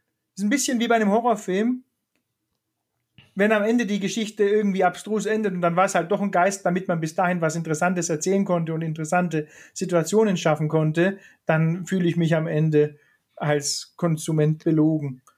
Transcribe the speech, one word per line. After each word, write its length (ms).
ist 80
ein 80
bisschen 300
wie 80
bei 80
einem 140
Horrorfilm, 760
wenn 180
am 100
Ende 240
die 140
Geschichte 440
irgendwie 380
abstrus 420
endet 300
und 60
dann 160
war's 180
halt 160
doch 100
ein 100
Geist, 360
damit 220
man 120
bis 140
dahin 260
was 140
Interessantes 540
erzählen 360
konnte 300
und 80
interessante 640
Situationen 640
schaffen 320
konnte, 500
dann 400
fühle 220
ich 80
mich 180
am 120
Ende 520
als 600
Konsument 680
belogen. 580